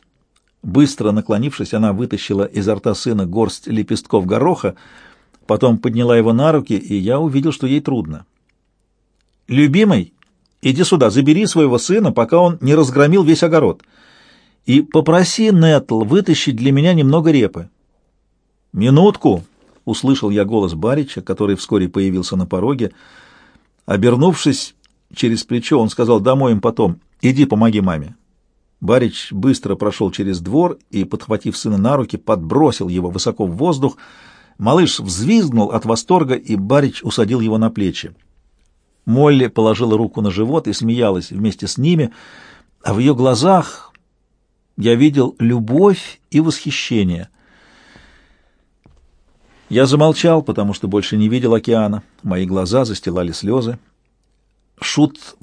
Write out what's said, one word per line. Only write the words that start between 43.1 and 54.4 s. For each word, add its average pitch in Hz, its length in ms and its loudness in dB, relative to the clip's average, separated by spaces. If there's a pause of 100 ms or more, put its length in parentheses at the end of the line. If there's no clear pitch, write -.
глазах 131 800 0 (840)
я 117 180 2
видел 135 440 2
любовь 123 840 0 (100)
и 147 100 2
восхищение. 107 880 -2 (2500)
Я 127 180 2
замолчал, 156 560 2
потому 101 300 -4
что 98 160 -8
больше 104 280 -2
не 107 120 2
видел 120 260 0
океана. 107 480 -2 (200)
Мои 92 240 -4
глаза 95 380 -2
застилали 90 460 -6
слезы. 117 480 -4 (1000)